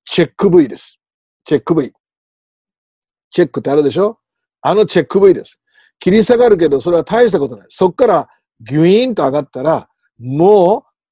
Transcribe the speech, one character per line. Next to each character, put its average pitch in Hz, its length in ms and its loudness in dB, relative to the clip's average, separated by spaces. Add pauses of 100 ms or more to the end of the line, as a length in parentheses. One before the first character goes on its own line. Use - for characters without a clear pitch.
チ - 180 -2
ェ 151 40 -2
ッ - 100 -14
ク 202 120 0
V 165 180 4
で 101 100 -14
す。 - 220 -18 (440)
チ - 120 -4
ェ 135 40 0
ッ - 40 -16
ク 165 120 -2
V。 139 160 -4 (1400)
チ - 100 0
ェ 135 40 2
ッ - 40 -4
ク - 100 -10
っ 110 40 -6
て 139 80 -6
あ 139 40 -2
る 151 80 2
で 135 80 -2
し 156 60 -8
ょ？ 208 220 -2 (420)
あ 147 120 -2
の 208 120 2
チ 170 160 -2
ェ - 20 0
ッ - 20 -16
ク - 140 -2
V 190 140 6
で 127 100 -12
す。 - 160 -20 (400)
切 180 120 -2
り 220 120 4
下 240 140 0
が 247 100 2
る 208 100 2
け 160 120 0
ど、 139 100 0
そ 156 120 -4
れ 170 60 2
は 160 60 -2
大 233 240 0
し 196 40 -4
た 175 80 -2
こ 139 80 -4
と 120 100 -16
な 98 60 -20
い。 - 60 -20
そ - 180 -2
っ 175 60 -8
か 247 140 0
ら 165 220 -2 (320)
ギ 117 160 -6
ュ 160 80 2
イ 202 180 2
ー 262 80 -4
ン 202 40 -8
と 165 80 -4
上 135 80 -2
が 147 80 -4
っ 139 100 -8
た 131 140 -12
ら、 147 260 -4 (300)
も 180 640 2 (260)